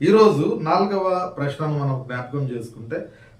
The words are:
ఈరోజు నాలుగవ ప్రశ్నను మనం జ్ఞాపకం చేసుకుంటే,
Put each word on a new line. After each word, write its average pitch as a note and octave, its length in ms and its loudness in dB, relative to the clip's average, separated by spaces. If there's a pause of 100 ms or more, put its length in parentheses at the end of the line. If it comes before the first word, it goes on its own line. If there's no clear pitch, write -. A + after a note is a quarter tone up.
ఈరోజు F#3+ 600 4
నాలుగవ F#3 720 0
ప్రశ్నను D3 420 -4
మనం C3+ 280 -2
జ్ఞాపకం B2 320 -6
చేసుకుంటే, A#2+ 720 -8 (300)